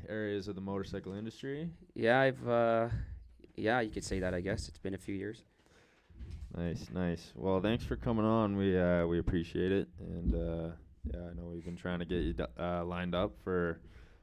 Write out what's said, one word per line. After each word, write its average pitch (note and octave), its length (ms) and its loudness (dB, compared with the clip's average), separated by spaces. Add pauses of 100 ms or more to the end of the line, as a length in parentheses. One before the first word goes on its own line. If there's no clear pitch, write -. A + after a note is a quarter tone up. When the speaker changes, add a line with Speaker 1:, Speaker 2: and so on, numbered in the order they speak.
Speaker 1:
areas G#2 400 -2
of G2+ 60 -4
the F#2 80 -8
motorcycle F#2+ 520 -4
industry. C3+ 580 -6 (240)
Speaker 2:
Yeah, A2+ 240 6
I've, C3 280 4
uh, A#2 420 6 (680)
yeah, G#2+ 260 2
you A2 80 -2
could G2 140 -6
say F#2+ 160 -2
that, F#2 160 0
I F2 60 0
guess. G2 260 -2
It's - 100 -16
been F#2+ 160 -6
a F#2 60 -4
few G2 160 -6
years. G2+ 280 -6 (1120)
Speaker 1:
Nice, E2+ 380 -4
nice. F2 420 -2
Well, F#2+ 240 2
thanks A2 240 2
for B2+ 120 -4
coming A2+ 300 2
on. A2 320 4
We, G2 200 4
uh, F2 300 4
we E2+ 100 2
appreciate F2 540 0
it, G2 160 2 (120)
and, E2+ 360 -2
uh, E2 340 -2 (340)
yeah, F2 280 -6
I - 20 -12
know E2+ 180 -10
we've E2+ 140 -10
been F2 100 -8
trying F2+ 220 -4
to F2 80 -4
get F2 160 0
you D2 120 0
d-, - 100 -2 (160)
uh, F2 260 -2
lined F2+ 300 -2
up G2 280 0
for F2 380 0 (420)